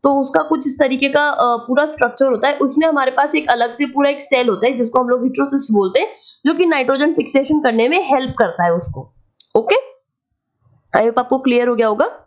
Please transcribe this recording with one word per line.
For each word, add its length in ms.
तो 180
उसका 220
कुछ 240
इस 120
तरीके 300
का, 200
अ, 280
पूरा 300
structure 400
होता 220
है, 80
उसमें 300
हमारे 240
पास 240
एक 160
अलग 240
से 120
पूरा 240
एक 120
cell 260
होता 180
है 60
जिसको 260
हम 100
लोग 120
heterocyst 520
बोलते 280
हैं, 80
जो 80
कि 120
nitrogen 480
fixation 460
करने 280
में 160
help 340
करता 260
है 100
उसको। 400
okay, 200
I 80
hope 120
आपको 200
clear 300
हो 60
गया 120
होगा। 240